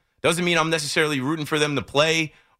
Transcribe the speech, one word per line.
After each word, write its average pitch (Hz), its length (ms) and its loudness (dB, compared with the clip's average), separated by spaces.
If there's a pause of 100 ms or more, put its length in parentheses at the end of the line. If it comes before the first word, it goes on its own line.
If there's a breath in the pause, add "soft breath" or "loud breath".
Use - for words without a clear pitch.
(220)
Doesn't 170 240 0
mean 175 100 0
I'm 160 140 2
necessarily 151 500 0
rooting 147 280 -2
for 156 100 0
them 147 180 0
to 131 60 -2
play 156 520 0 (260 soft breath)